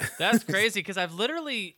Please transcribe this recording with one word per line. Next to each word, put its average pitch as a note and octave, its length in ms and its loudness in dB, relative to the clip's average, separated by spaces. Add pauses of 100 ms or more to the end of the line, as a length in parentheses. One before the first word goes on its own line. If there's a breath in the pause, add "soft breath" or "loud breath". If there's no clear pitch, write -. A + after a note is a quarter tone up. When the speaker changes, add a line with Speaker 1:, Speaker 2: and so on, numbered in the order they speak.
Speaker 1:
<laughs> - 140 -8
Speaker 2:
That's G#3 280 4
crazy, G3+ 360 2
'cause F#3 140 -6
I've F3+ 180 -2
literally A#3+ 640 -2